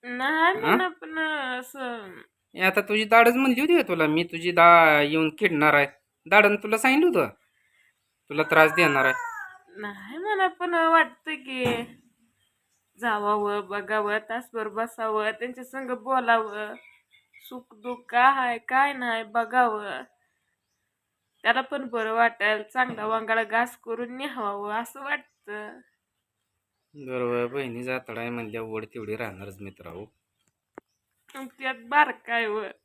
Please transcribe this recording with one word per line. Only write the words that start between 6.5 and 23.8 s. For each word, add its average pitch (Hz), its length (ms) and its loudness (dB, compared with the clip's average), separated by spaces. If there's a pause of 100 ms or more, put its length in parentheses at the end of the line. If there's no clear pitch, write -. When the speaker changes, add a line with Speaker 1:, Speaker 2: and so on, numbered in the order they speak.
Speaker 2:
तुला 214 220 -4
सांगितलं 269 300 4
होतं 156 220 2 (1000)
तुला 151 140 -2
त्रास 156 280 6
देणार 147 340 2
आहे? 131 80 2 (680)
Speaker 1:
नाही 202 360 -14
म्हणा, 381 300 -2
पण 359 260 -6
वाटतं 330 600 0
की 254 480 -4 (1160)
जावावं, 208 680 -2
बघावं, 208 500 -4
तासभर 226 500 -8
बसावं, 220 640 -4
त्यांच्या 247 320 -10
संग 262 280 -12
बोलावं, 226 840 -2 (720)
सुख 247 260 -18
दुःख 240 220 -10 (120)
काय 240 120 2
आहे, 254 360 2
काय 269 360 0
नाही 233 300 -6
बघावं, 214 800 -2 (1400)
त्याला 233 180 2
पण 262 280 -8
बरं 220 240 -4
वाटेल, 214 500 0
चांगला 240 420 -4
वांगाळा 220 380 -2
घास 226 340 -2
करून 240 400 -10